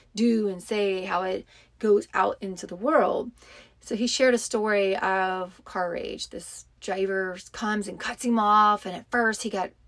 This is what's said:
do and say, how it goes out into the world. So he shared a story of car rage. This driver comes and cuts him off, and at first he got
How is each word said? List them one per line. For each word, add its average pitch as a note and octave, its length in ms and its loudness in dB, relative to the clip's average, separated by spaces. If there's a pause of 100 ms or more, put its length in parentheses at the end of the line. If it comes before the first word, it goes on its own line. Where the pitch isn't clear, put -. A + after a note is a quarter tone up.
(160)
do A3 320 2
and F#3 140 -6
say, G3 440 -2
how F#3 180 -2
it F#3+ 220 -4 (340)
goes G#3 340 4
out G3 260 2
into F#3+ 280 -8
the F3 200 -12
world. A#3+ 440 2 (500)
So - 140 -8
he A3+ 120 -2
shared C4 260 4
a A#3 180 -2
story G3+ 460 2
of F#3 680 -2
car F3+ 260 -4
rage. - 380 -8
This - 360 -14 (160)
driver F#3+ 560 -2 (140)
comes G#3 360 -4
and F#3 120 -12
cuts - 260 -8
him A#3 140 2
off, G#3 460 6
and F3+ 100 -6
at - 160 -12
first A3+ 320 0
he A3+ 60 -4
got F#3+ 220 -4 (160)